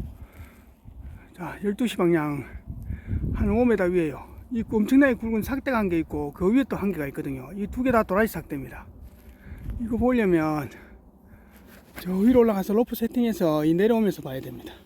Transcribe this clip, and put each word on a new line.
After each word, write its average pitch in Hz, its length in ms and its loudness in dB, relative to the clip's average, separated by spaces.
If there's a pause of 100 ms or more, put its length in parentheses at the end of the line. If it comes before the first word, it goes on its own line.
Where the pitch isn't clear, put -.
(1400)
자, 160 280 -12
열두 208 220 -2
시 - 120 -4
방향 151 460 2 (880)
한 208 160 2
오 226 160 4
미터 208 180 4
위에요. 170 420 0 (260)
이 226 200 -2
엄청나게 254 440 4
굵은 226 260 -2
삭대가 262 360 -2
한 208 120 0
개 170 100 2
있고 147 340 -4
그 185 180 2
위에 262 120 4
또 202 140 -4
한 196 160 -2
개가 147 140 -4
있거든요. 135 460 -8
이 202 140 -6
두 254 160 -6
개 254 80 2
다 226 120 4
도라지 208 280 2
삭대입니다. 139 560 -10 (920)
이거 226 160 -2
보려면 175 720 2 (1300)
저 180 140 -8
위로 233 260 6
올라가서 208 340 2
로프 233 220 2
세팅해서 202 680 0
이 160 80 4
내려오면서 208 480 2
봐야 135 180 -8
됩니다. - 340 -14 (120)